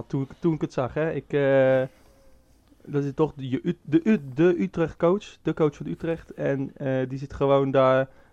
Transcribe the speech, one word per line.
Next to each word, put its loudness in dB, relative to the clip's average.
toen, -4
toen 0
ik -6
het -6
zag, -4
hè. -2
Ik, -8
eh, 4
dat -2
is -4
toch 0
de, -10
je -2
Ut-, -2
de 2
Ut-, 0
de 4
Utrecht -4
coach, 0
de -4
coach 0
van -14
Utrecht. -8
En, -4
eh, -2
die -8
zit -12
gewoon 2
daar 4